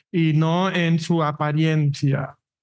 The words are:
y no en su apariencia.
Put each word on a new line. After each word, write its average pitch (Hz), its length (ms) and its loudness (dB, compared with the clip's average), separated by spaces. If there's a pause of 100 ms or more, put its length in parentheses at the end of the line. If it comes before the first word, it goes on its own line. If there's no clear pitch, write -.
(100)
y 160 220 2
no 165 400 2
en 165 260 0
su 165 240 0
apariencia. 147 1120 -2 (260)